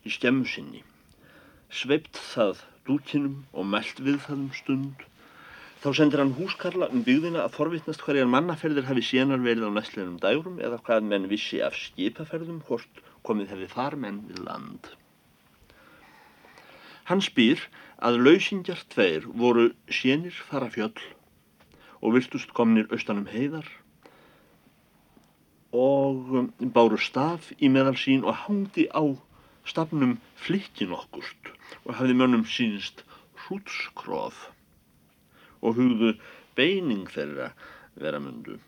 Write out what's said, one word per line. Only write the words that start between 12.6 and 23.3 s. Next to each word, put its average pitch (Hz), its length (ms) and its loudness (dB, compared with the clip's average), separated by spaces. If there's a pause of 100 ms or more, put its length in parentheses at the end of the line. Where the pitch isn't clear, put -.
hvort - 380 -8 (260)
komið 101 240 -2
hefði 95 220 -10
þar 139 260 -4
menn 104 300 -8
við - 160 -14
land. - 420 -12 (2250)
Hann 196 80 4
spyr 127 460 2 (340)
að 120 240 2
lausingjar 180 600 4 (100)
tveir 80 320 2
voru 117 460 4 (180)
sénir 156 560 -2
fara 127 240 -6
fjöll 110 320 -6 (960)
og 113 160 2
virtust - 400 -2
komnir 113 320 4
austan 110 320 -4
um 98 80 -8
heiðar 143 400 -6 (2000)